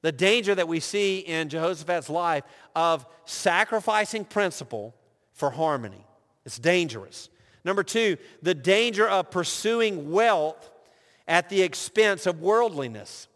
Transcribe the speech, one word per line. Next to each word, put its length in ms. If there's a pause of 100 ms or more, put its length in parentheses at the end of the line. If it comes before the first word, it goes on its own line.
the 80
danger 460
that 100
we 140
see 380
in 320
Jehoshaphat's 600
life 320 (320)
of 320 (200)
sacrificing 960
principle 680 (420)
for 180
harmony, 520 (400)
it's 140
dangerous. 720 (380)
Number 160
two, 360 (240)
the 100
danger 560
of 220
pursuing 800
wealth 600 (560)
at 220
the 140
expense 640
of 160
worldliness. 920